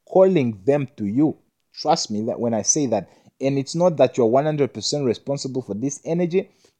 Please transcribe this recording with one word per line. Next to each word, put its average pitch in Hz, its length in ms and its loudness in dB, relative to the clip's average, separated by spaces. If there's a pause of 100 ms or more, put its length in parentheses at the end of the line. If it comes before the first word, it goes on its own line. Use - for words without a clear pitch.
calling 151 600 2
them 139 300 2
to 107 100 -6
you. 127 320 0 (360)
Trust - 360 -2
me 104 140 -4
that 110 160 -6
when 117 140 -2
I 107 80 -2
say 147 260 0
that. 104 220 -2 (300)
And 135 200 -2
it's 135 160 -8
not 170 220 2
that 131 200 4
you're 123 80 4
one 117 200 2
hundred 147 280 0
percent 143 320 -4
responsible 131 560 -4
for 101 140 -8
this 127 300 -6
energy, 175 440 -2 (300)